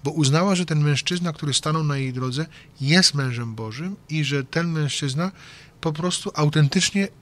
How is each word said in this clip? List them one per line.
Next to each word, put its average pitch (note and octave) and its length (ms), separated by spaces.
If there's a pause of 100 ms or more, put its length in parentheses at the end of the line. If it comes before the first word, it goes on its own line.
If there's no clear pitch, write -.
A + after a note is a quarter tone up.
Bo C#3+ 80
uznała, D#3+ 440
że F3+ 100
ten D3+ 180
mężczyzna, E3 500
który C#3+ 200
stanął D#3 300
na C#3+ 140
jej C3 160
drodze, B2+ 320 (360)
jest D#3+ 320
mężem A#2+ 420
Bożym B2 400 (140)
i D#3 140
że C#3 200
ten E3+ 240
mężczyzna D#3 640 (500)
po D#3+ 120
prostu F3 420
autentycznie D#3 720 (140)